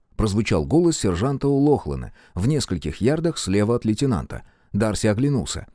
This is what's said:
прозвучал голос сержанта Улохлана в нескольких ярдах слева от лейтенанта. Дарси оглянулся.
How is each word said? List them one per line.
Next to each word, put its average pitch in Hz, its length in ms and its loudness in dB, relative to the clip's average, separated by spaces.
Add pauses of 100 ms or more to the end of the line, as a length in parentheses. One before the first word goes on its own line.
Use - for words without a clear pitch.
(180)
прозвучал 104 480 2
голос 165 320 2
сержанта 131 500 -2
Улохлана 135 640 0 (240)
в 101 140 0
нескольких 123 480 -2
ярдах 156 400 0
слева 104 380 0
от 117 100 -4
лейтенанта. 107 580 -2 (300)
Дарси 104 340 0
оглянулся. 113 680 -2